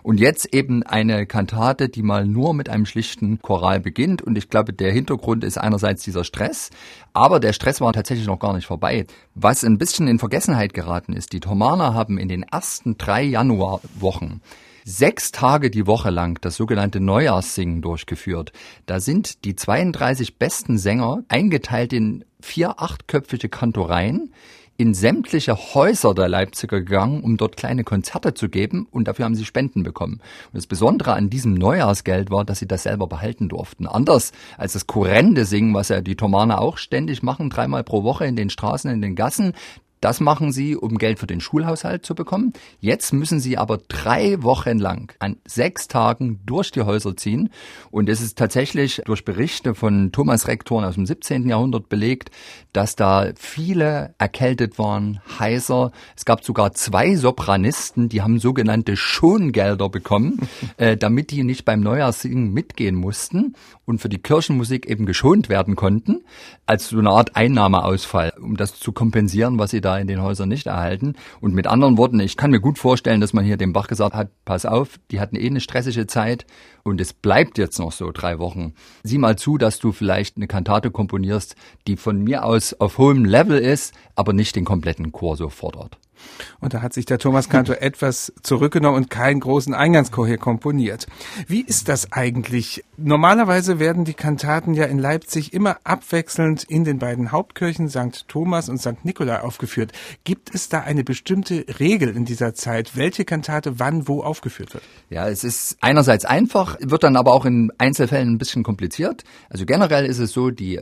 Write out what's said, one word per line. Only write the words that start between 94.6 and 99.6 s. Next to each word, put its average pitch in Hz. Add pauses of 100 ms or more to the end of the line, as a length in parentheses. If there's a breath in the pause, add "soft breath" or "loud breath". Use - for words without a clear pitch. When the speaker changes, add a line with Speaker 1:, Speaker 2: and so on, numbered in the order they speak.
Speaker 2:
ja 151
in 139
Leipzig 151
immer 190
abwechselnd 160
in 160
den 139
beiden 123
Hauptkirchen 170
Sankt 127
Thomas 170
und 127
Sankt 120
Nikolai 139
aufgeführt. 117 (320 loud breath)